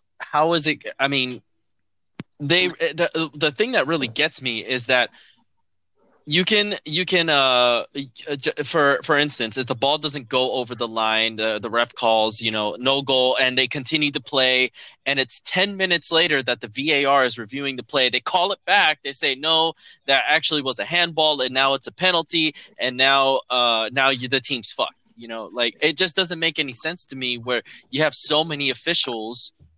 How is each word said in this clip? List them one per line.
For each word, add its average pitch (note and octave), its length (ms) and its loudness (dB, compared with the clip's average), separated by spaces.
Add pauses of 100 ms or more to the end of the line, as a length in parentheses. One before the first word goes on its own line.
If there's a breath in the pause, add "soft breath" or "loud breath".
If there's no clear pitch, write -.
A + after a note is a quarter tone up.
(200)
how D#3+ 340 0
is D#3 140 2
it? D3 180 -4 (140)
I C3+ 80 2
mean, B2+ 340 -2 (1000)
they, F3 280 2
the, E3 680 -2
the D3+ 180 0
thing A3 200 -2
that E3+ 160 0
really C#3+ 220 -2
gets D3 320 -2
me A2+ 240 -6
is B2 220 -4
that B2+ 220 2 (1160 soft breath)
you F3 200 2
can, G#3 300 2 (100)
you D#3 200 -2
can, E3+ 220 2
uh, B2+ 560 4 (460)
uh, C#3+ 80 -4
j-, D3 260 -2
for, C#3+ 400 2
for D3+ 140 2
instance, C3+ 400 0
if B2+ 80 -2
the B2+ 100 -4
ball C#3 220 0
doesn't C#3+ 320 -6
go B2+ 240 0
over B2 200 -4
the A#2 140 -4
line, A2 480 0
the, G#2+ 240 -2
the A2 100 -6
ref A#2 260 0
calls, A2 460 2
you A2+ 80 -2
know, G#2+ 300 -2
no C3+ 220 0
goal, B2+ 360 2
and B2+ 200 0
they C3 100 2
continue D3 420 -2
to C#3 120 -6
play, B2+ 500 2 (340 loud breath)
and C3+ 140 0
it's - 220 -2
ten G3 340 -2
minutes F3+ 380 0
later D#3+ 280 2
that B2 200 -4
the A2 80 -10
V C#3+ 240 -2
A C#3+ 120 2
R C#3 200 4
is A#2 120 -2
reviewing C3+ 380 -8
the A#2+ 80 -10
play. C3 240 2
They B2 140 0
call F#3 320 0
it - 100 -6
back. F3 400 2
They C#3 80 -6
say, C3+ 240 -2
"No, D#3+ 380 2 (320 loud breath)
that C3+ 200 2
actually D3+ 360 0
was C3 180 -4
a G2+ 60 -6
handball, D#3 560 0
and B2+ 120 0
now C3+ 200 2
it's C3 140 -4
a - 40 -10
penalty, E3 640 0 (240 loud breath)
and B2 160 -2
now, C3+ 540 4
uh, A#2 420 2
now C3+ 160 2
you, B2+ 220 -2
the C3 100 2
team's A#2+ 320 -2
fucked." - 240 -4 (220)
You A#2 100 -16
know, A2+ 240 -10
like, A#2 300 -2
it D3+ 160 0
just F#3 180 -2
doesn't F3+ 240 -2
make E3 180 -2
any C#3 160 -4
sense E3+ 340 -2
to C3+ 100 -10
me B2 200 -4
where A#2 260 -2 (260 loud breath)
you C3+ 120 -2
have D3+ 140 2
so D3+ 300 2
many C#3+ 240 -2
officials, A#2+ 840 -2 (260)